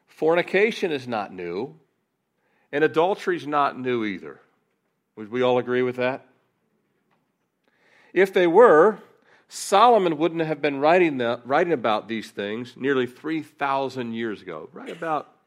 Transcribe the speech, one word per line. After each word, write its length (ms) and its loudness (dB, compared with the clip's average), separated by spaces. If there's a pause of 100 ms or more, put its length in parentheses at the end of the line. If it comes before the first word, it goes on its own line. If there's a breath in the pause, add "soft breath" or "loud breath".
Fornication 840 0
is 140 -6
not 280 -6
new. 440 -8 (920)
And 120 -2
adultery 520 0
is 100 -8
not 320 0
new 280 -2
either. 340 -10 (800)
Would 120 -16
we 120 -4
all 160 2
agree 240 -2
with 160 -4
that? 280 -4 (1900 soft breath)
If 200 2
they 140 4
were, 520 8 (500 soft breath)
Solomon 680 2
wouldn't 240 -2
have 200 -4
been 180 -2
writing 380 4
the, 280 -4
writing 280 0
about 340 -2
these 240 -8
things 460 -8
nearly 280 0
three 380 -8
thousand 720 -6
years 280 -6
ago. 300 -14
Right 180 -18
about 400 -8 (180)